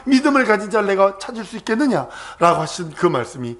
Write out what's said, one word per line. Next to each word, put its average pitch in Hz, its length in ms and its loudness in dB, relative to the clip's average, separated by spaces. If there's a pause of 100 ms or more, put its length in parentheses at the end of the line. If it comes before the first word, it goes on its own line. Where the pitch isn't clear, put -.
믿음을 269 400 4
가진 208 260 0
자를 214 180 0
내가 196 300 2
찾을 226 260 -10
수 226 120 -14
있겠느냐?"라고 220 1040 0
하신 160 320 -8
그 175 140 0
말씀이 123 540 -2